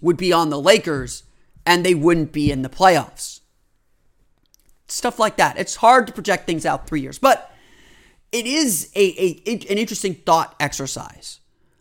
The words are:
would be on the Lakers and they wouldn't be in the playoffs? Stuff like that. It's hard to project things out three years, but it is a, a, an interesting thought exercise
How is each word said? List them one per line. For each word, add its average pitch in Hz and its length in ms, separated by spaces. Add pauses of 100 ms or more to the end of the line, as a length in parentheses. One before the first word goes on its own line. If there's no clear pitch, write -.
would 165 160
be 175 160
on 165 160
the 143 120
Lakers 151 640 (420)
and 175 180
they 180 100
wouldn't 160 380
be 147 180
in 135 120
the 131 80
playoffs? - 680 (1500)
Stuff - 300
like 214 180
that. 151 220
It's - 180
hard 240 300
to 214 80
project 190 320
things 160 180
out 147 220
three 151 160
years, 131 160
but 262 320 (800)
it 233 160
is 262 500
a, 202 40
a, 185 520 (180)
an 202 80
interesting 208 360
thought 165 440
exercise - 800 (420)